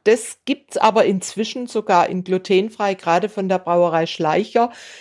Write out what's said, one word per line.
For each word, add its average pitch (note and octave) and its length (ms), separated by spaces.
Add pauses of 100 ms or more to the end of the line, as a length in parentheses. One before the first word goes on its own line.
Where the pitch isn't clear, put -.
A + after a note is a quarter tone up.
das - 400
gibt's - 320
aber A3 300
inzwischen A3 640
sogar G#3 420
in F#3 160
glutenfrei, F#3+ 680
gerade F3+ 340
von G3 180
der F#3 120
Brauerei E3+ 460
Schleicher F#3 640 (320)